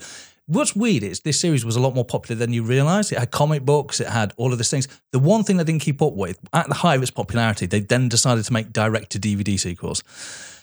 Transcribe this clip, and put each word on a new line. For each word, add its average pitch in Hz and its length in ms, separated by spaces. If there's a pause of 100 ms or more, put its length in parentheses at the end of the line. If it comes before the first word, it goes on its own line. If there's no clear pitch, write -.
(480)
What's 240 280
weird 202 260
is 92 180
this 147 200
series 147 240
was 113 100
a 123 60
lot 131 160
more 120 80
popular 120 340
than 120 140
you 117 100
realise. 143 480
It 156 80
had 123 140
comic 151 320
books, 143 360
it 117 60
had 110 300
all 123 160
of 120 60
these 117 120
things. 135 160 (240)
The 131 80
one 196 240
thing 196 140
they 170 80
didn't 156 180
keep 139 180
up 151 120
with, 92 260 (140)
at 165 160
the 143 60
height 165 220
of 131 60
its 123 80
popularity, 107 560
they 101 140
then 123 280
decided 117 360
to - 80
make 113 200
direct-to-D 110 640
V 101 80
D 101 140
sequels. 87 480 (580)